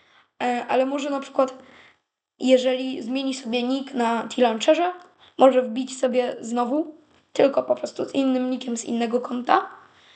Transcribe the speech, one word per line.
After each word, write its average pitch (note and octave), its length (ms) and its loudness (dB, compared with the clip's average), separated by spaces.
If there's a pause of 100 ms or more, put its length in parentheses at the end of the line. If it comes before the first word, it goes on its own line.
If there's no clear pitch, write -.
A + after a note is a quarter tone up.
(420)
e, A#3+ 260 -2
ale B3+ 180 4
może C#4+ 240 -2
na C#4 100 -2
przykład, - 380 -2 (800)
jeżeli B3+ 640 2
zmieni C4 320 -4
sobie A#3+ 280 -4
nick C4 320 -4
na A#3 280 -2
T-Launcherze, B3+ 680 2 (460)
może B3+ 240 6
wbić A#3+ 380 -6
sobie B3 400 0
znowu, A#3+ 600 -2 (320)
tylko - 300 4
po B3 120 0
prostu - 300 -6
z - 100 -6
innym B3+ 360 0
nickiem A#3+ 260 -6
z - 80 -8
innego A#3 360 -2
konta. B3 500 0 (460)